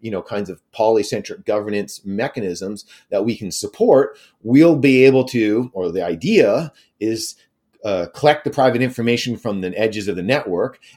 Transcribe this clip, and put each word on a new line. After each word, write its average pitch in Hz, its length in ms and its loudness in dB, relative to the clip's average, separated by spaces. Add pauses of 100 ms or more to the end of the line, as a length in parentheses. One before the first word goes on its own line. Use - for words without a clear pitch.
you 110 100 -10
know, 95 120 -6
kinds 101 280 -8
of 90 100 -16 (120)
polycentric 107 720 0
governance 104 600 -4
mechanisms 101 800 -6 (260)
that 101 140 0
we 113 120 -2
can 98 140 -10
support, - 680 0 (240)
we'll 147 340 6
be 131 280 4
able 131 200 6
to, 117 480 0
or 90 180 -4
the 90 140 -4
idea 127 680 2 (260)
is, 110 380 -6 (480)
uh, 95 300 -2
collect 147 300 2
the - 60 -4
private 127 320 2
information 120 540 -2
from 101 260 -6
the 92 160 -6
edges 107 280 -2
of 101 80 -4
the 90 80 -6
network 110 560 -2 (180)